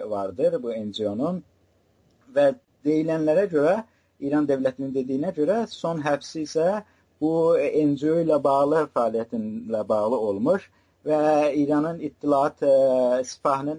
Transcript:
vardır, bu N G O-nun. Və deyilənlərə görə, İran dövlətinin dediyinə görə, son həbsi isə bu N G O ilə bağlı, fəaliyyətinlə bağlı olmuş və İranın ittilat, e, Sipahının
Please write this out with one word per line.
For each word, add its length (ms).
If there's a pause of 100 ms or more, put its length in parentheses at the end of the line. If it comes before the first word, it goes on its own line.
(100)
vardır, 520
bu 100
N 200
G 160
O-nun. 340 (920)
Və 120 (380)
deyilənlərə 680
görə, 220 (460)
İran 280
dövlətinin 480
dediyinə 400
görə, 240 (100)
son 320
həbsi 460
isə 320 (400)
bu 400
N 400
G 100
O 140
ilə 180
bağlı, 540
fəaliyyətinlə 920
bağlı 320 (100)
olmuş 380 (380)
və 160 (380)
İranın 480
ittilat, 540
e, 600
Sipahının 540